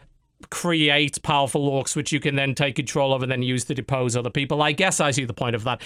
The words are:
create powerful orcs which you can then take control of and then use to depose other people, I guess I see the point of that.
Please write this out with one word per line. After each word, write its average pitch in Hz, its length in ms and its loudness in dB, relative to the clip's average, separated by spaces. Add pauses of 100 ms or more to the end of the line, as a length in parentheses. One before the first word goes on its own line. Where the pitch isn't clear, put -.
(500)
create 147 760 2
powerful 143 460 2
orcs 135 260 -2
which 147 160 -4
you 147 80 0
can 139 160 -2
then 135 180 0
take 143 220 -2
control 139 380 0
of 131 100 0
and 127 80 -2
then 127 100 0
use 127 240 -2
to 147 80 -4
depose 123 420 -2
other 120 140 -2
people, 143 320 0
I 151 120 4
guess 185 260 0
I 147 120 2
see 127 140 0
the 117 80 -6
point 120 220 -2
of 107 80 -4
that. 123 220 -2